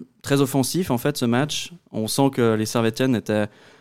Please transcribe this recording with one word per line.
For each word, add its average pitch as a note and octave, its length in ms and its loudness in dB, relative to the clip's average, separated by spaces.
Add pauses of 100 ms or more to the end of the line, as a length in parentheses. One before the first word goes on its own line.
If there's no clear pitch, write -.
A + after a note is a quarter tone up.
(220)
très C#3 180 2
offensif C#3 520 0
en A#2+ 60 0
fait D3 180 -2
ce - 80 -4
match. B2 480 -2 (180)
On A2 160 -6
sent C#3 260 2
que A#2 220 2
les G#2+ 120 0
Servetiennes A#2 500 0
étaient G#2+ 320 0 (320)